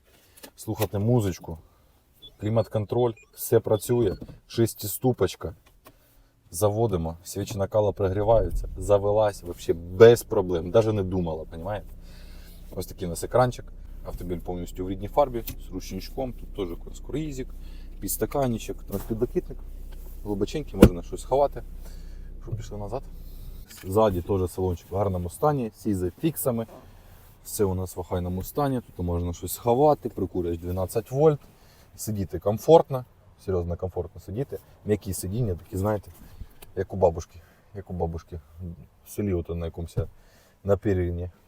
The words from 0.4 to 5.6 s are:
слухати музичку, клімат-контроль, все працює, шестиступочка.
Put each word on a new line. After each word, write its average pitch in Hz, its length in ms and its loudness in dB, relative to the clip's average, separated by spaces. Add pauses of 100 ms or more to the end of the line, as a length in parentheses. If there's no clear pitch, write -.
слухати 104 440 -4
музичку, 101 580 0 (800)
клімат-контроль, 113 720 0 (200)
все - 260 4
працює, 110 560 2 (320)
шестиступочка. - 1040 0 (960)